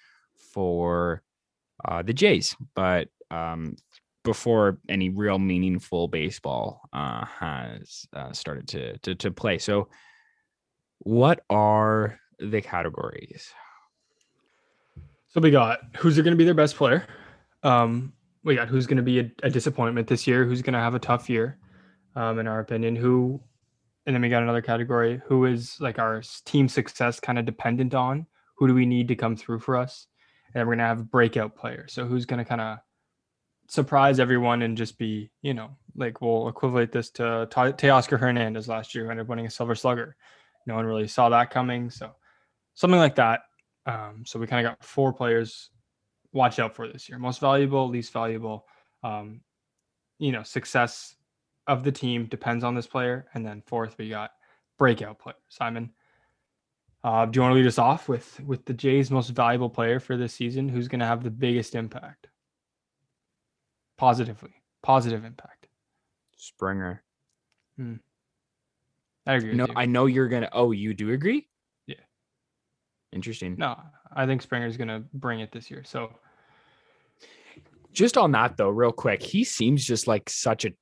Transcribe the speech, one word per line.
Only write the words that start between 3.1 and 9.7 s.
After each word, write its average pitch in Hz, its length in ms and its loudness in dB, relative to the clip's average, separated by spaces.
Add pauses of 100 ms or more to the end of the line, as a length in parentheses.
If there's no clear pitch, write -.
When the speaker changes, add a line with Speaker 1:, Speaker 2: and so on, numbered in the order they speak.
Speaker 1:
um, 82 440 -8 (480)
before 110 540 2 (100)
any 92 220 0
real 98 300 0
meaningful 90 680 0
baseball, 71 840 -6
uh, 64 320 -6
has, 62 880 -10
uh, 67 180 -12
started - 380 -10
to, 60 300 -10
to, 92 160 -6
to 95 160 -4
play. 95 260 -2
So 101 320 -2 (1120)